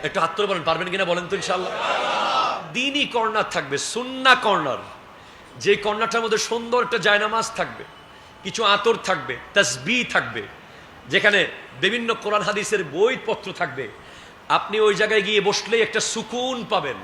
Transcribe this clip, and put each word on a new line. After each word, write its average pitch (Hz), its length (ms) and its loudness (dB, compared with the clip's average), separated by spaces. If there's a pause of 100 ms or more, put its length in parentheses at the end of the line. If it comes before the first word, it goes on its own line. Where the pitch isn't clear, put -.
একটু 151 160 -2
হাত 165 160 2
তুলে 208 120 0
বলেন, 185 160 -2
পারবেন 165 240 0
কিনা 190 180 -2
বলেন 175 220 0
তো 190 80 -4
ইনশাআল্লাহ। 180 380 -2 (960)
দ্বীনি 269 340 0
কর্নার 226 460 0
থাকবে, 143 260 -2
সুন্নাহ 254 640 2
কর্নার, 160 360 2 (800)
যে 185 160 4
কর্নারটার 214 460 0
মধ্যে 220 160 2
সুন্দর 233 460 0
একটা 226 140 -2
জায়নামাজ 208 580 2
থাকবে, 127 280 -6 (600)
কিছু 208 200 -2
আতর 202 400 6
থাকবে, 131 340 -2 (160)
তাসবিহ 202 580 2
থাকবে, 117 300 0 (680)
যেখানে 190 400 4 (340)
বিভিন্ন 226 400 0
কোরআন 208 200 0
হাদিসের 202 420 -2
বইপত্র 196 680 0
থাকবে। 135 360 -6 (600)
আপনি 185 300 0
ওই 214 160 6
জায়গায় 208 260 2
গিয়ে 202 200 2
বসলেই 202 400 0
একটা 214 180 0
সুকুন 240 680 -4
পাবেন। 143 340 0